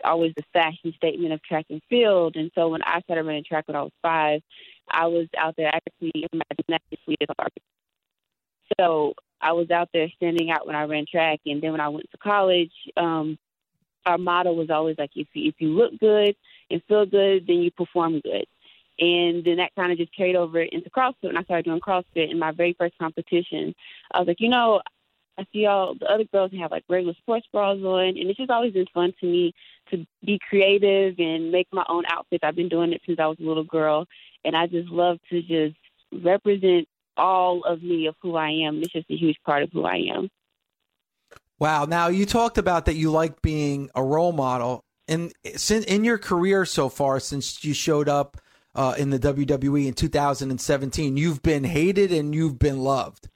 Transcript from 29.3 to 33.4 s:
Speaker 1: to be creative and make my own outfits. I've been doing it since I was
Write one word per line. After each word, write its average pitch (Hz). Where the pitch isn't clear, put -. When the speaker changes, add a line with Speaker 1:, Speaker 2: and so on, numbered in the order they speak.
Speaker 1:
to 165
be 202
creative 196
and 165
make 180
my 190
own 170
outfits. 170
I've 156
been 175
doing 170
it 160
since 165
I 160
was 160